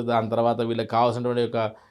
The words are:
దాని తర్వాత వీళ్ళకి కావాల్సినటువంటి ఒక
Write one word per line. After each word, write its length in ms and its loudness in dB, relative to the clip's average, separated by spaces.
దాని 280 0
తర్వాత 320 2
వీళ్ళకి 280 -2
కావాల్సినటువంటి 540 2
ఒక 160 -2